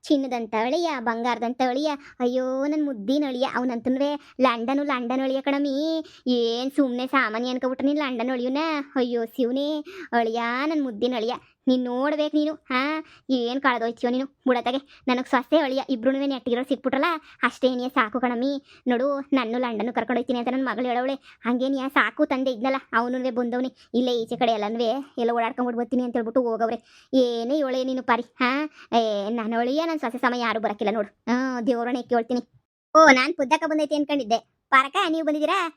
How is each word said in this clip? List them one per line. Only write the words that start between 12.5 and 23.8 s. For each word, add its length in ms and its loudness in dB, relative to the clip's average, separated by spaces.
ಹಾ, 500 -2
ಏನ್ 300 0
ಕಳ್ದೋಯ್ತೀಯೋ 520 0
ನೀನು, 120 -2
ಬುಡತಗೆ. 840 -2
ನನಗ್ 180 0
ಸೊಸೆ 320 2
ಅಳಿಯ 300 0
ಇಬ್ರುನುವೆ 380 0
ನೆಟ್ಟಿಗಿರೋರು 420 -2
ಸಿಕ್ಬಿಟ್ರಲ್ಲ, 360 0
ಅಷ್ಟೇನಿಯ 460 0
ಸಾಕು 320 0
ಕಣಮಿ. 680 -2
ನೋಡು, 320 0
ನನ್ನು 380 0
ಲಂಡನ್ 340 -2
ಕರ್ಕೊಂಡ್ 260 0
ಹೋಯ್ತೀನಿ 200 -2
ಅಂತ 140 -2
ನನ್ 140 -2
ಮಗಳು 200 -2
ಹೇಳವಳೆ. 280 0
ಹಂಗೇನಿಯ 720 -2
ಸಾಕು 380 2
ತಂದೆ 240 -2
ಇದ್ನಲ್ಲ, 260 -2
ಅವನುವೆ 380 0
ಬಂದವ್ನಿ. 420 -2